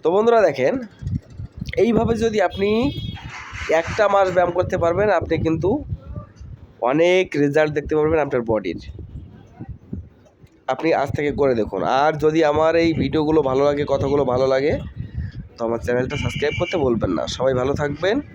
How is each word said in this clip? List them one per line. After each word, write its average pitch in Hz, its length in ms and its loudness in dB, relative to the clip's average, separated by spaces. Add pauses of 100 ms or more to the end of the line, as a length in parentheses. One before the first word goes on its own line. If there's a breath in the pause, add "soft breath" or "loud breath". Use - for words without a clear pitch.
তো 156 140 -2
বন্ধুরা 226 320 4
দেখেন, 139 260 2 (1080)
এইভাবে 226 300 2 (100)
যদি 220 140 0 (120)
আপনি 196 200 -2 (1120)
একটা - 220 0 (100)
মাস 196 220 4
ব্যায়াম 180 220 4
করতে 185 260 0
পারবেন, 175 240 2 (120)
আপনি 160 160 -2 (100)
কিন্তু 160 240 0 (1200)
অনেক 175 340 4 (180)
রেজাল্ট 151 340 2
দেখতে 143 200 -4
পারবেন 156 280 2
আপনার 139 240 -2
বডির। 92 300 -2 (1900)
আপনি 156 160 -2 (120)
আজ 135 160 -2
থেকে 147 220 -2
করে 139 200 4
দেখুন। 98 220 -2 (200)
আর 156 100 4 (120)
যদি 156 160 4 (120)
আমার 156 220 2 (100)
এই 170 60 4 (120)
ভিডিওগুলো 156 380 2 (100)
ভালো 131 200 2
লাগে, 147 140 0 (100)
কথাগুলো 143 300 0 (100)
ভালো 131 200 2
লাগে, 139 200 2 (840 loud breath)
তো - 120 -20
আমার 113 180 -2
চ্যানেলটা 127 380 -2
সাবস্ক্রাইব 139 360 -2
করতে 175 240 -2
ভুলবেন 113 340 0
না। 64 60 -2 (120)
সবাই 131 260 0
ভালো 139 200 0
থাকবেন 151 340 -2 (180)